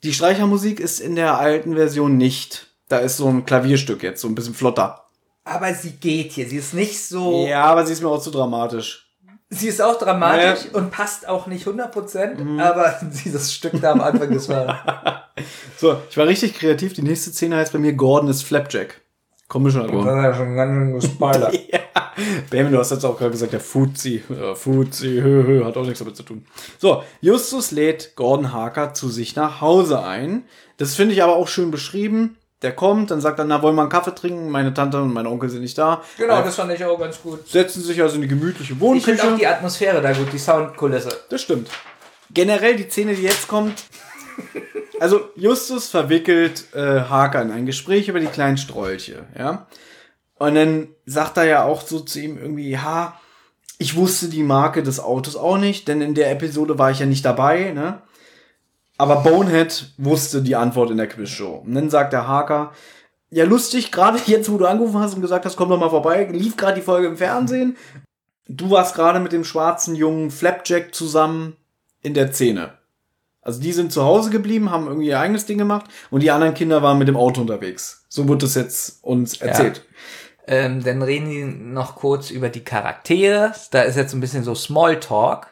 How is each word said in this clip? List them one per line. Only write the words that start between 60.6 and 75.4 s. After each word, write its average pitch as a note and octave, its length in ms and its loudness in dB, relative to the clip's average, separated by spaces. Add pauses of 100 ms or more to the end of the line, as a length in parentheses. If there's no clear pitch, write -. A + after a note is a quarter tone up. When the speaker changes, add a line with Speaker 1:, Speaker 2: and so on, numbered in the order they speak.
Speaker 1:
in A2 60 0
der G#2+ 100 0
Quizshow. G2+ 580 -10
Und A2+ 100 -6
dann D3+ 140 0
sagt C#3+ 220 2
der B2 160 -2
Harker, D3 460 -2 (560)
„Ja, E3 160 2
lustig, A#3+ 480 2
gerade A3 320 4
jetzt, G#3+ 260 4
wo G#3 60 0
du F#3 80 2
angerufen G#3 340 2
hast G#3 160 -2
und F#3+ 60 -6
gesagt F3+ 240 -2
hast, F#3+ 100 -6
komm F3+ 140 0
doch F3+ 100 4
mal E3 100 2
vorbei, E3 420 2
lief F#3+ 260 0
gerade F#3+ 180 0
die F#3 60 -6
Folge F3+ 260 2
im E3 100 -6
Fernsehen. B3 600 -2 (720)
Du D3+ 240 -6
warst F#3+ 240 4
gerade E3+ 240 4
mit F3 120 -4
dem E3+ 140 0
schwarzen E3 500 -2
Jungen D#3 360 0
Flapjack F3 640 -2
zusammen D#3+ 640 0 (460)
in D3 120 -6
der C3+ 200 0
Szene.“ G2+ 400 0 (680)
Also A#2+ 200 -10
die E3 100 -4
sind E3+ 220 -2
zu D3 100 0
Hause G#3 280 4
geblieben, G#3+ 400 0
haben D#3+ 160 -2
irgendwie D3+ 200 -4
ihr C#3 120 0
eigenes G3+ 260 0